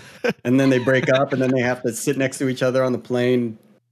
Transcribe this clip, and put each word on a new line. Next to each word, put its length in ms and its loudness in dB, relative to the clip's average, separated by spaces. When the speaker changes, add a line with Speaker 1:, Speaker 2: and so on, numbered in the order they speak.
Speaker 1:
<laughs> 240 -4
Speaker 2:
and 160 2
then 100 4
they 100 4
break 300 2
up, 240 2
and 80 0
then 100 2
they 100 0
have 220 -2
to 100 -2
sit 240 -4
next 220 -2
to 100 -2
each 140 -4
other 200 2
on 100 0
the 40 -2
plane 600 -2